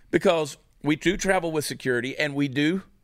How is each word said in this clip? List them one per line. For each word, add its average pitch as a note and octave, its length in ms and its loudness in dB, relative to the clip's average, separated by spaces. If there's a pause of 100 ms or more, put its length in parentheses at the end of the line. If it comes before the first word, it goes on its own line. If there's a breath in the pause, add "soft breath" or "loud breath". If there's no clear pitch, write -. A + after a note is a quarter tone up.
(100)
because E3 480 2 (240)
we D3 120 2
do E3+ 220 0
travel F3 360 0
with D3+ 120 -2
security B2+ 540 -2
and D3 160 -2
we C#3+ 140 0
do D3+ 340 0 (220)